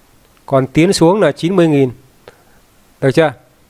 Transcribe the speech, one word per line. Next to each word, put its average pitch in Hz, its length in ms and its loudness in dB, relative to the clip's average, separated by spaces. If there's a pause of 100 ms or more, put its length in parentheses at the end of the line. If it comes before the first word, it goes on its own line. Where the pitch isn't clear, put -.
(460)
Còn 131 220 -2
tiến 175 260 0
xuống 180 280 0
là 156 100 0
chín 170 240 -6
mươi 170 120 2
nghìn. 139 240 0 (1120)
Được 139 100 0
chưa? 151 220 0 (360)